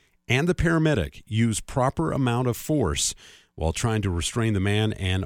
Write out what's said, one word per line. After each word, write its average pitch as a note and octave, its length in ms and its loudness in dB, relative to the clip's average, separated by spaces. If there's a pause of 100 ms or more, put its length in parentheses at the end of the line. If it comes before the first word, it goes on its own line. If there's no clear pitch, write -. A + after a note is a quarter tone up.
(280)
and C3+ 180 2
the F3 80 2
paramedic D#3 720 2
used A2 400 0
proper C3+ 460 -2
amount B2+ 340 0
of A#2 100 0
force G#2+ 560 -2 (440)
while E2 160 0
trying A2 300 0
to G2 80 0
restrain G#2+ 420 -2
the G2 80 0
man G#2 320 2
and F#2 340 -2